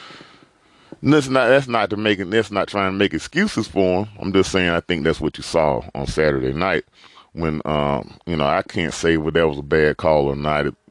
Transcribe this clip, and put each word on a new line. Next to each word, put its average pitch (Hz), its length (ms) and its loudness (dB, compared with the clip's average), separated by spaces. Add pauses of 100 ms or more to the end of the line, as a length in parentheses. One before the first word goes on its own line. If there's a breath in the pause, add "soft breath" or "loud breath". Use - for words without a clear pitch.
(1040 loud breath)
And 135 100 4
that's 143 160 4
not, 131 200 2
that's 135 200 4
not 113 220 0
to 104 60 -4
make 104 240 0
it, 90 100 -4
that's 104 220 0
not 98 160 -2
trying 98 240 -2
to 98 60 -4
make 98 140 2
excuses 139 540 -2
for 92 360 2
'em. 107 60 -6 (120)
I'm 98 120 -4
just 95 200 2
saying 92 180 2
I 85 100 2
think 82 220 -4
that's 78 180 0
what 78 160 -4
you 71 60 -12
saw 76 400 0 (120)
on 69 120 -6
Saturday 67 460 0
night 85 320 -2 (480 loud breath)
when, 80 320 -4
um, 71 500 -2 (100)
you 85 120 -4
know, 76 100 0
I 85 160 0
can't 82 320 -6
say 82 220 2
whether 78 240 0
that 82 80 2
was 71 100 -4
a 71 40 -10
bad 76 340 2
call 76 300 2
or 69 100 -2
not. 73 300 -2
It, 69 80 -4 (160)